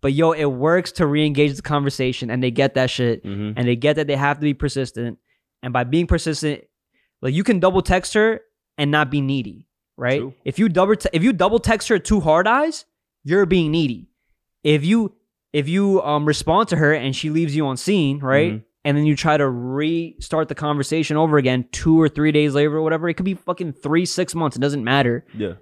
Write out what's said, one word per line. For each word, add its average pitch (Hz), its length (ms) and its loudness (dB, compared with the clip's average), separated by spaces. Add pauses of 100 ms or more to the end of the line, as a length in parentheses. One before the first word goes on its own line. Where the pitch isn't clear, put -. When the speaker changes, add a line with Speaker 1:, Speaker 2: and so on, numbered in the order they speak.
Speaker 1:
But 139 120 0
yo, 160 200 2
it 156 120 -2
works 151 480 0
to 175 140 0
re-engage 147 500 2
the - 60 -14
conversation, 135 680 -2
and 123 120 -2
they 127 80 2
get 131 240 0
that 131 160 0
shit, 120 340 -2
Speaker 2:
Mm-hmm. 104 340 -6
Speaker 1:
and 123 100 0
they 123 80 2
get 143 200 0
that 151 100 -2
they 143 100 -2
have 143 220 0
to 151 40 -6
be 147 120 0
persistent. 123 640 -6 (440)
And 127 100 -8
by 123 120 0
being 156 220 0
persistent, 156 560 -2 (600)
like, 131 120 -2
you 175 80 0
can 202 180 2
double 185 220 2
text 180 320 -2
her 220 260 2 (380)
and 143 120 0
not 151 200 2
be 143 100 -2
needy, 135 460 -6 (300)
right? 127 240 -2
Speaker 2:
True. 131 140 -10 (100)
Speaker 1:
If 135 140 -6
you 220 100 4
double 190 280 2
te-, 202 160 -4
if 160 120 0
you 262 80 4
double 202 260 2
text - 300 -2
her 214 100 2
two 214 220 0
hard 160 260 4
eyes, 285 380 0 (400)
you're 180 220 2
being 165 260 2
needy. 143 360 -2 (540)
If 147 220 2
you, 214 300 0 (380)
if 147 160 0
you, 190 340 2
um, 147 240 0
respond 160 420 0
to 175 80 0
her 147 160 4
and 135 240 -2
she 156 140 -4
leaves 156 260 0
you 151 100 0
on 131 120 -2
scene, 156 420 0
right? 131 320 2
Speaker 2:
Mm-hmm. 110 100 -8 (220)
Speaker 1:
And 143 120 0
then 151 100 2
you 151 100 4
try 151 200 2
to 143 120 2
restart 151 1000 -4
the 147 60 -8
conversation 151 640 -2
over 156 220 2
again 127 340 0
two 160 280 2
or 156 80 4
three 151 240 0
days 147 220 2
later 147 220 0
or 156 60 -2
whatever, 160 260 -2
it 165 60 -2
could 185 100 -6
be 196 100 -2
fucking 175 380 -8
three, 160 340 0
six - 280 -4
months. 160 220 -2
It 123 40 -4
doesn't 143 240 -2
matter. 123 400 0 (100)
Speaker 2:
Yeah. 101 280 -6